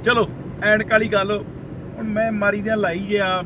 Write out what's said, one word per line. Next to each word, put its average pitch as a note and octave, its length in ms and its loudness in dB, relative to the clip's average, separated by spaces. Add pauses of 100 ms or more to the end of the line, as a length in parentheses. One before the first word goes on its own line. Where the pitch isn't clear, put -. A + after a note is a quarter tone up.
ਚਲੋ A#3 260 4 (340)
ਐਨਕ G#3+ 280 2
ਵਾਲੀ G#3+ 160 4
ਗੱਲ G3+ 360 0 (540)
ਹੁਣ A3 100 -6
ਮੈਂ A3 240 0
ਮਾਰੀ G#3 300 0
ਦੀਆਂ A3 160 0
ਲਾਈ F3+ 220 0
ਜੇ G3+ 200 0
ਆ F#3 260 0